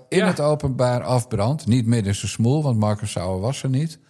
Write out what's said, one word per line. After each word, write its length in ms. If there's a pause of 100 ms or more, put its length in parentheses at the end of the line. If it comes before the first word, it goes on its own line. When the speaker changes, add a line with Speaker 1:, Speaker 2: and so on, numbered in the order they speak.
Speaker 1:
in 80
Speaker 2:
Ja. 100
Speaker 1:
het 120
openbaar 640
afbrandt. 640
Niet 200
midden 220
in 80
zijn 160
smoel, 320
want 160
Marcus 320
Sauer 280
was 240
er 60
niet. 300 (100)